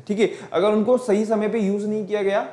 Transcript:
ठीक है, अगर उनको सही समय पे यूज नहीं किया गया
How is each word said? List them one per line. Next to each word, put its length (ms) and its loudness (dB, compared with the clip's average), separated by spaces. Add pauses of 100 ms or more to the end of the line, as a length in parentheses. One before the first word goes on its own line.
ठीक 120 -2
है, 100 4 (240)
अगर 160 2
उनको 300 4
सही 260 2
समय 240 0
पे 100 -2
यूज 260 0
नहीं 220 -4
किया 160 -2
गया 180 0 (120)